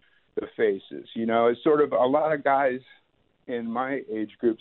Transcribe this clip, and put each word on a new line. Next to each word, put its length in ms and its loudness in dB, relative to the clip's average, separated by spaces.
the 120 -6
Faces. 580 -2
You 120 -4
know, 220 2
it's 140 -2
sort 200 4
of, 100 -2
a 140 2
lot 260 0
of 100 -4
guys 380 0
in 220 -6
my 400 -4
age 280 -6
group 220 0